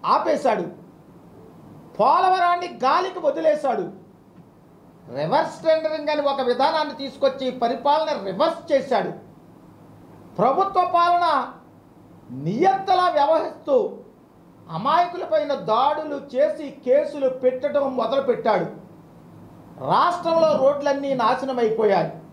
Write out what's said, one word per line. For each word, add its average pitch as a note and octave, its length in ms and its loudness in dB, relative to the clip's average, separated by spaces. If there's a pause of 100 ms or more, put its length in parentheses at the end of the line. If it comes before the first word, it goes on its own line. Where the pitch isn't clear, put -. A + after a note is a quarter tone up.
(100)
ఆపేశాడు, B3 520 0 (1300)
పోలవరాన్ని F4 680 2 (160)
గాలికి F4+ 420 0
వదిలేశాడు, C#4+ 580 0 (1300)
రివర్స్ G#3+ 480 -2
టెండరింగ్ D#4 480 0
అని D4 180 -2
ఒక C4+ 160 -4
విధానాన్ని D4 540 0
తీసుకొచ్చి C4 460 -2 (140)
పరిపాలన C#4+ 540 0 (140)
రివర్స్ D4 420 -2
చేశాడు. B3+ 400 0 (1300)
ప్రభుత్వ F4+ 460 2 (100)
పాలన F4 320 2 (1200)
నియంతలా F#4 580 2 (120)
వ్యవహరిస్తూ D4 600 0 (1000)
అమాయకులపైన D#4 760 0 (180)
దాడులు C#4+ 480 0 (140)
చేసి D4+ 340 0 (200)
కేసులు C#4 420 2 (160)
పెట్టడం C#4 400 0 (160)
మొదలుపెట్టాడు. A3 680 0 (1300)
రాష్ట్రంలో E4 580 2 (120)
రోడ్లన్నీ C#4 500 0 (100)
నాశనమైపోయాయి. A3 880 0 (220)